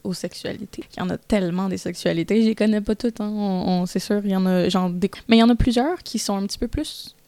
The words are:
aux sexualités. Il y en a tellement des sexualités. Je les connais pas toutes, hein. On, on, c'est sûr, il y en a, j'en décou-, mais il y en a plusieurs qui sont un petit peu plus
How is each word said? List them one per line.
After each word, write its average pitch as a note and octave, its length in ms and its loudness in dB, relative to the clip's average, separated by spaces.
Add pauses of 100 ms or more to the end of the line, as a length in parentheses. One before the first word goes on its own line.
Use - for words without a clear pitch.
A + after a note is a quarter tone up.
aux F#3+ 80 -4
sexualités. - 720 -10 (120)
Il - 40 -6
y - 20 -4
en F3+ 80 -4
a - 60 -4
tellement F#3+ 540 0
des F#3 80 -4
sexualités. F3 640 0
Je A3 60 4
les A3 60 2
connais G#3+ 280 2
pas A3 120 -2
toutes, A3+ 280 -4
hein. G#3 120 -4
On, F#3+ 300 -2 (180)
on, F3+ 40 -2
c'est F#3+ 140 -4
sûr, G#3 220 -2
il G3+ 80 -2
y F#3+ 60 2
en F#3+ 100 2
a, F3+ 220 2
j'en F#3 220 2
décou-, F3+ 380 -4
mais A3+ 100 8
il - 20 8
y - 20 8
en A#3 60 8
a A#3+ 80 6
plusieurs B3+ 480 2
qui - 160 -6
sont G3+ 160 -2
un G3 100 -2
petit - 120 -8
peu B3 100 -4
plus - 480 -8 (120)